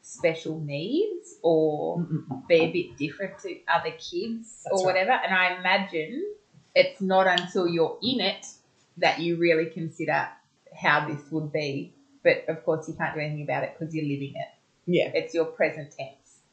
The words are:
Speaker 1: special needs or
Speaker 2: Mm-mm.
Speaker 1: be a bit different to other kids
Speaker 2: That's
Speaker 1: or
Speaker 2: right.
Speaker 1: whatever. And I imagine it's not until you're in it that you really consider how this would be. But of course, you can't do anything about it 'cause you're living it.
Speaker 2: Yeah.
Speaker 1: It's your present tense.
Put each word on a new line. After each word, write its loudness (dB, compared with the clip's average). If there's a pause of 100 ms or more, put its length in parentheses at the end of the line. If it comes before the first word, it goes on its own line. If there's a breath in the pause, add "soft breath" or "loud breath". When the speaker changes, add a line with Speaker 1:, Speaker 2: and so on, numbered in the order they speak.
Speaker 1:
special -2
needs -4
or 2
Speaker 2:
Mm-mm. -6
Speaker 1:
be 6
a 6
bit -4
different -6
to -10 (100)
other 2
kids -8
Speaker 2:
That's 0
Speaker 1:
or 2
Speaker 2:
right. 4
Speaker 1:
whatever. 2
And 2
I 2
imagine -2 (520)
it's 4
not 4
until 2
you're 0
in -2
it -4 (520)
that 2
you 0
really 4
consider -4 (460)
how 2
this -6 (120)
would -4
be. -4 (300)
But 6
of -6
course, 0
you -8
can't -4
do -4
anything -4
about -2
it -10
'cause -8
you're -2
living -6
it. -8 (380)
Speaker 2:
Yeah. 4
Speaker 1:
It's -2
your 2
present -2
tense. -18 (120)